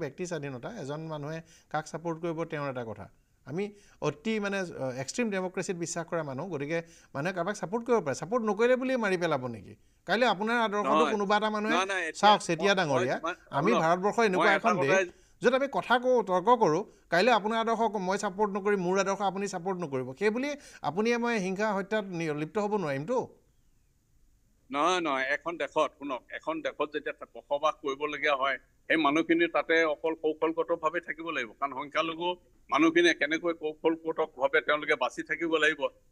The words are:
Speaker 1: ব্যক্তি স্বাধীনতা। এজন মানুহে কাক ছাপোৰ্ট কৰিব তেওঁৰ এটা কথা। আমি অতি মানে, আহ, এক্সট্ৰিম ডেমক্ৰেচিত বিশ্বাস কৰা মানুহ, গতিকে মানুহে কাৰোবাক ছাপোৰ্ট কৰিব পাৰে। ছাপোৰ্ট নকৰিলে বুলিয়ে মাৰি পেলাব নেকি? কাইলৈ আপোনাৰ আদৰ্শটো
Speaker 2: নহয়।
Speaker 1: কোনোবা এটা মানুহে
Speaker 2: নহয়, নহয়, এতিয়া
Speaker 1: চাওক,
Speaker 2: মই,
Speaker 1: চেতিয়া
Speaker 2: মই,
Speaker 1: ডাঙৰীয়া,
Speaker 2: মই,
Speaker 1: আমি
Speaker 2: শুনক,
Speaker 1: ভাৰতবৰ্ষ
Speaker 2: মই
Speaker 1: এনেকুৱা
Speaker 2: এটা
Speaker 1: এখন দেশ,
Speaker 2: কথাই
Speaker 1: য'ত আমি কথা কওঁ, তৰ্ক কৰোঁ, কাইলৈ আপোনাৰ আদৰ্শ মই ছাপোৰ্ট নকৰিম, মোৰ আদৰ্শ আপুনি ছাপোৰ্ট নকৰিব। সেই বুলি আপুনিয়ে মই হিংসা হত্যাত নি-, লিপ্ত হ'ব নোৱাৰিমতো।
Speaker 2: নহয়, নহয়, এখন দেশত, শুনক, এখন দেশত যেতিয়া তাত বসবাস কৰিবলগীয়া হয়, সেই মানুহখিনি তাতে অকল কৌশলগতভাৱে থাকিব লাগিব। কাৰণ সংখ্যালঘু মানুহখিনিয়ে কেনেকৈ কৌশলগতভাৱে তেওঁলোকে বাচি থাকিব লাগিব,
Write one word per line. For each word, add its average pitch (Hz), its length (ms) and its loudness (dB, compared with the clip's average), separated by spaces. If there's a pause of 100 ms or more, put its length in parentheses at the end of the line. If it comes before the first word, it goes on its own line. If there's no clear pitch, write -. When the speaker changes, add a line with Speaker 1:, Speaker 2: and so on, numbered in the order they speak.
Speaker 1:
ব্যক্তি 139 220 -10
স্বাধীনতা। 143 420 -8 (140)
এজন 147 180 -8 (120)
মানুহে 151 260 -10 (340)
কাক 151 180 -4
ছাপোৰ্ট 165 320 -6
কৰিব 165 160 -4 (140)
তেওঁৰ 143 180 -6
এটা 123 200 -8
কথা। 98 160 -14 (400)
আমি 170 180 -6 (440)
অতি 151 240 -4 (120)
মানে, 196 160 -2
আহ, 135 320 -6 (100)
এক্সট্ৰিম 240 320 -4
ডেমক্ৰেচিত 185 420 -4
বিশ্বাস 170 340 -6
কৰা 165 200 -2
মানুহ, 135 140 -8 (100)
গতিকে 147 240 -4 (360)
মানুহে 156 220 -4
কাৰোবাক 180 240 -2
ছাপোৰ্ট 202 260 -6
কৰিব 240 200 2
পাৰে। 127 140 -2
ছাপোৰ্ট 226 300 -4
নকৰিলে 240 260 2
বুলিয়ে 262 280 -2
মাৰি 190 180 0
পেলাব 156 240 0
নেকি? 104 280 -12 (320)
কাইলৈ 220 280 2
আপোনাৰ 220 320 -2
আদৰ্শটো 208 280 0
Speaker 2:
নহয়। 311 200 4
Speaker 1:
কোনোবা 202 220 0
এটা 214 200 0
মানুহে 214 180 0
Speaker 2:
নহয়, 185 120 2
নহয়, 190 220 -4
এতিয়া - 120 -10
Speaker 1:
চাওক, 202 200 8
Speaker 2:
মই, - 60 -10
Speaker 1:
চেতিয়া 180 260 2
Speaker 2:
মই, 185 60 0
Speaker 1:
ডাঙৰীয়া, 139 440 0
Speaker 2:
মই, 165 120 -4 (240)
Speaker 1:
আমি 175 120 2
Speaker 2:
শুনক, 226 120 2
Speaker 1:
ভাৰতবৰ্ষ 180 360 2
Speaker 2:
মই 233 120 4
Speaker 1:
এনেকুৱা 180 200 4
Speaker 2:
এটা 202 100 4
Speaker 1:
এখন 202 200 2
দেশ, 170 100 2
Speaker 2:
কথাই 190 140 4 (380)
Speaker 1:
য'ত 247 120 8
আমি 262 180 8
কথা 190 220 4 (100)
কওঁ, 254 140 6 (120)
তৰ্ক 180 180 4 (140)
কৰোঁ, 170 200 6 (300)
কাইলৈ 202 260 6
আপোনাৰ 214 260 0
আদৰ্শ 220 160 2 (280)
মই 190 140 2
ছাপোৰ্ট 202 340 -2
নকৰিম, 196 300 0
মোৰ 185 180 2
আদৰ্শ 196 160 -2 (100)
আপুনি 196 180 -4
ছাপোৰ্ট 185 360 -4
নকৰিব। 131 240 -4 (120)
সেই 214 100 2
বুলি 254 180 -2 (400)
আপুনিয়ে 220 360 0
মই 240 100 0 (120)
হিংসা 190 300 -2
হত্যাত 202 280 -4 (140)
নি-, 156 220 -2
লিপ্ত 156 180 -6
হ'ব 208 140 -2 (100)
নোৱাৰিমতো। 151 340 -4 (1500)
Speaker 2:
নহয়, 165 300 2
নহয়, 135 240 -2 (100)
এখন 165 220 -6
দেশত, 151 420 0
শুনক, 135 220 -8 (180)
এখন 156 160 -6 (120)
দেশত 147 280 -4
যেতিয়া 147 260 -8
তাত 135 160 -18
বসবাস 147 460 -2
কৰিবলগীয়া 147 600 -2
হয়, 135 140 0 (300)
সেই 156 200 2
মানুহখিনি 165 400 2 (100)
তাতে 151 180 0 (200)
অকল 160 280 -4
কৌশলগতভাৱে 160 800 -2
থাকিব 165 300 -10
লাগিব। 127 200 -4 (100)
কাৰণ 139 180 -4
সংখ্যালঘু 160 500 -4 (420)
মানুহখিনিয়ে 160 440 4
কেনেকৈ 160 380 -2 (100)
কৌশলগতভাৱে 156 1000 -2
তেওঁলোকে 151 340 0
বাচি 131 280 -2
থাকিব 156 340 -4
লাগিব, 151 260 2 (300)